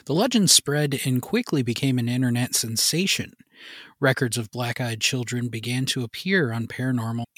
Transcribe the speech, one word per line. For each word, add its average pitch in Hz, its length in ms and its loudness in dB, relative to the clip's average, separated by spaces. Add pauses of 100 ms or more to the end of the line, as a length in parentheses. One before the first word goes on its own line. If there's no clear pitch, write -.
The 135 80 -2
legend 208 360 4
spread 143 540 2
and 127 160 2
quickly 190 420 0
became 123 360 0
an 120 100 0
internet 123 460 0
sensation. - 800 0 (640)
Records 127 380 2
of 110 120 -6
black-eyed 117 500 -4
children 123 480 -2
began 120 380 -4
to 131 160 -2
appear 156 500 0
on 113 140 -4
paranormal 120 580 -2 (140)